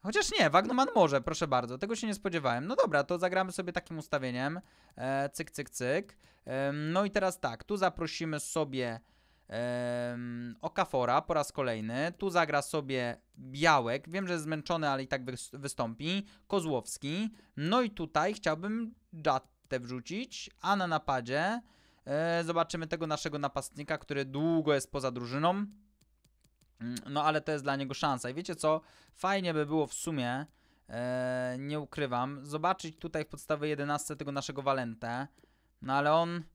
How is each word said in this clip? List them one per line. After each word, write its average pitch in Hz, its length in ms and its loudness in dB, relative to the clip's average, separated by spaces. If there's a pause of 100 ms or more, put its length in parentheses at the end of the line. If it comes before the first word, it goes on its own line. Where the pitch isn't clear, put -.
Chociaż 294 240 2 (120)
nie, 165 120 8
Wagnoman 226 440 4
może, 143 260 6
proszę 160 260 -2
bardzo, 123 320 0
tego 214 180 -4
się 226 100 -6
nie 214 80 -2
spodziewałem. 156 520 2
No 247 100 0
dobra, 151 280 6
to 180 140 0
zagramy 185 340 4
sobie 180 200 -4
takim 165 260 -4
ustawieniem. 139 640 0 (360)
E, 135 340 0
cyk, - 200 -8
cyk, 143 200 -8
cyk. 147 460 -2 (280)
Em, 139 480 -2
no 190 120 4
i 202 60 0
teraz 190 300 0
tak, 117 240 -4
tu 208 120 -4
zaprosimy 165 640 -2
sobie, 131 600 -2 (480)
em, 120 1120 -4
Okafora 143 600 2
po 170 120 -2
raz 151 180 0
kolejny. 123 680 -2
Tu 196 120 -2
zagra 151 320 4
sobie 131 540 -2 (220)
Białek. 139 720 4
Wiem, 190 160 -2
że 180 60 -2
jest 160 120 -2
zmęczony, 156 440 -2
ale 135 140 0
i 127 60 -8
tak 131 160 -2
wys-, 123 340 -10
wystąpi. 139 680 -2 (200)
Kozłowski. 160 840 -2 (260)
No 185 260 2
i 226 80 0
tutaj 170 440 0
chciałbym 208 600 -4 (320)
Jattę - 540 -2
wrzucić, 127 680 -8 (100)
a 196 160 2
na 185 100 0
napadzie, 151 760 0 (420)
e, 165 400 0
zobaczymy 165 420 0
tego 160 200 -4
naszego 147 320 -2
napastnika, 143 600 -4
który 139 260 -2
długo 151 500 2
jest 135 180 0
poza 135 180 -2
drużyną. 123 400 0 (1300)
Mm, 120 160 -6 (140)
no 147 140 0
ale 156 160 4
to 156 120 -2
jest 143 120 -2
dla 139 120 0
niego 135 180 -4
szansa. 131 360 0
I 131 40 -8
wiecie 170 220 -6
co? 156 240 4 (340)
Fajnie 185 400 0
by 151 120 2
było 151 200 2
w - 80 -10
sumie, 139 520 -2 (420)
e, 127 680 -2
nie 147 220 -4
ukrywam, 135 680 -2
zobaczyć 156 520 -2
tutaj 156 260 -4
w - 40 -12
podstawowej 151 420 -2
jedenastce 147 460 -2
tego 143 160 -8
naszego 139 300 -4
Valentę. 123 640 -2 (540)
No 131 100 -2
ale 143 200 4
on 170 300 2 (120)